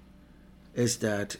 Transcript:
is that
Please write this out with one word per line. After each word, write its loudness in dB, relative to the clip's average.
is 2
that -2